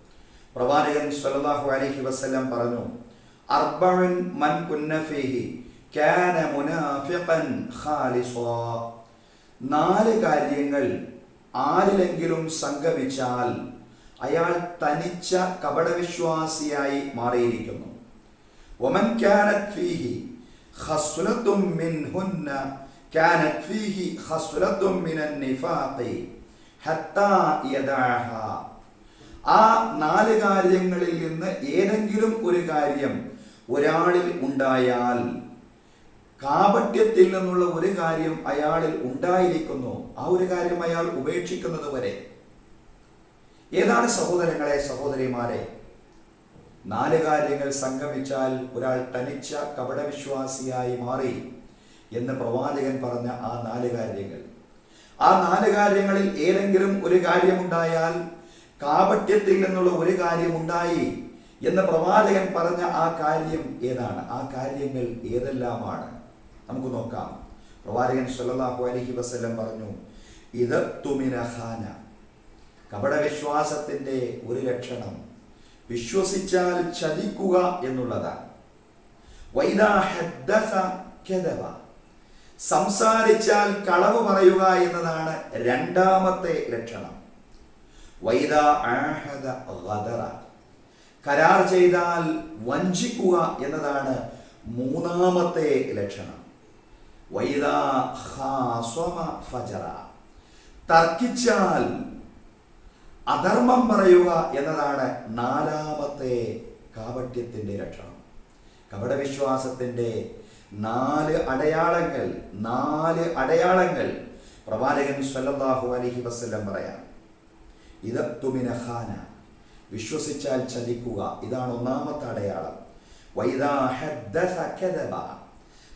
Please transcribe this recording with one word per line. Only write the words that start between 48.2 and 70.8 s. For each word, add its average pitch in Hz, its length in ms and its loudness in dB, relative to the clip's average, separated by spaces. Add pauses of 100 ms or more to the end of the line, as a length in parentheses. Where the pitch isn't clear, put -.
ഒരാൾ 127 420 -2
തനിച്ച 143 400 -6
കപടവിശ്വാസിയായി 131 1400 -4
മാറി 127 600 -4 (540)
എന്ന് 123 220 -4
പ്രവാചകൻ 131 680 -2
പറഞ്ഞ 120 240 -4
ആ 113 440 -6
നാല് 123 260 -4
കാര്യങ്ങൾ? 98 460 -8 (800)
ആ 185 180 8
നാല് 196 340 4
കാര്യങ്ങളിൽ 196 640 4
ഏതെങ്കിലും 190 680 2
ഒരു 175 200 6
കാര്യമുണ്ടായാൽ, 170 1040 2 (560)
കാപട്യത്തിൽ 190 800 4
നിന്നുള്ള 185 260 2
ഒരു 180 320 2
കാര്യമുണ്ടായി 170 1000 0 (440)
എന്ന് 185 140 4
പ്രവാചകൻ 185 760 4
പറഞ്ഞ 175 280 0
ആ 160 380 0
കാര്യം 156 640 -2
ഏതാണ്? 120 460 -4
ആ 131 280 -8
കാര്യങ്ങൾ 131 720 -4
ഏതെല്ലാമാണ്? 120 880 -2 (540)
നമുക്ക് 127 260 -4
നോക്കാം. - 520 -8 (360)
പ്രവാചകൻ 127 500 0
സ്വല്ലല്ലാഹു 123 520 -2
അലൈഹി 123 260 -4
വസല്ലം 117 460 -4
പറഞ്ഞു, 110 360 -8 (600)
"ഇദ 120 220 2
തുമിന 131 600 -2